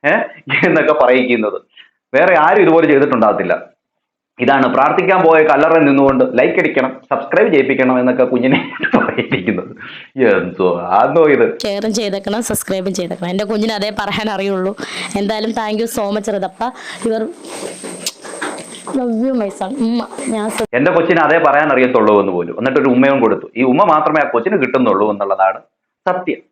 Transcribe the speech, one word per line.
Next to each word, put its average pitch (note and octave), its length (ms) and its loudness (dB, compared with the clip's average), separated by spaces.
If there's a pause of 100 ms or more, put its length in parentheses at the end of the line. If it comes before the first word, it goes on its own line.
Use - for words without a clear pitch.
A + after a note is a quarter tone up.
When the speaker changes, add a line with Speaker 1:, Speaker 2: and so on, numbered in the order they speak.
Speaker 1:
ഏ?" D3 80 2 (540)
എന്നൊക്കെ D#3 260 2
പറയിക്കുന്നത്. B2 680 0 (520)
വേറെ F3 240 4
ആരും F#3 240 4
ഇതുപോലെ D#3+ 240 4
ചെയ്തിട്ടുണ്ടാകത്തില്ല. A2 920 0 (640)
ഇതാണ് C3 340 2
പ്രാർത്ഥിക്കാൻ E3+ 480 2
പോയ D#3+ 200 6
കല്ലറയിൽ D3+ 420 4
നിന്നുകൊണ്ട് C3+ 400 4 (140)
"ലൈക്ക് E3 200 2
അടിക്കണം, C3+ 420 -2 (100)
സബ്സ്ക്രൈബ് F3 420 0
ചെയ്യിപ്പിക്കണം" C3 480 2
എന്നൊക്കെ B2+ 240 2
കുഞ്ഞിനെ B2+ 540 0
<laughs> - 180 -2
പറയിപ്പിക്കുന്നത്. - 800 -4 (400)
എന്തോ F#2+ 640 0
ആന്നോ C3 480 2
ഇത്? A#2+ 340 2
Speaker 2:
ഷെയറും G#3 320 -4
ചെയ്തേക്കണം, G3+ 480 -4
സബ്സ്ക്രൈബും F#3+ 520 -6
ചെയ്തേക്കണം. F3 360 -6
എൻ്റെ G3 140 -2
കുഞ്ഞിന് G#3+ 280 -2
അതേ G#3 180 -4
പറയാൻ G#3 400 -4
അറിയുള്ളൂ. G3 460 -4 (420)
എന്തായാലും G#3+ 320 -4
thank G#3+ 300 -4
you A#3 80 -2 (120)
so G3+ 160 -4
much G#3+ 140 -6
റിതപ്പ. G3+ 420 -6 (340)
ഇവർ A3 220 -2 (1700)
love B3 180 -2 (120)
you C4+ 80 -2
my G#3+ 140 -2
son. G3 300 -8
ഉമ്മ. A#3 280 -2 (220)
ഞാൻ A3 220 -4
സ- A3 240 -4
Speaker 1:
എൻ്റെ - 180 2
കൊച്ചിന് E3+ 280 2
അതേ D#3+ 180 4
പറയാൻ D3 340 2
അറിയത്തുള്ളൂ A#2+ 480 4
എന്ന് F#2+ 120 0
പോലും. E2+ 260 -6
എന്നിട്ടൊരു C3 300 0
ഉമ്മയും B2+ 320 4
കൊടുത്തു. - 260 0 (100)
ഈ A#2+ 60 0
ഉമ്മ C3 220 4
മാത്രമേ D#3 360 2
ആ C#3 80 0
കൊച്ചിന് D3+ 280 -2
കിട്ടുന്നുള്ളൂ A2+ 540 0
എന്നുള്ളതാണ് G2 480 0 (500)
സത്യം. F3+ 280 -4 (160)